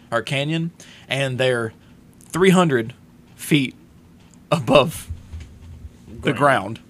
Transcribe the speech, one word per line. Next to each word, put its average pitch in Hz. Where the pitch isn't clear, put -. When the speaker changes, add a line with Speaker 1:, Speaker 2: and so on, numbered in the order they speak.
Speaker 1:
or 113
canyon, 160
and 131
they're 120
three 190
hundred 139
feet -
above 160
the -
Speaker 2:
Ground. 110
Speaker 1:
ground. 113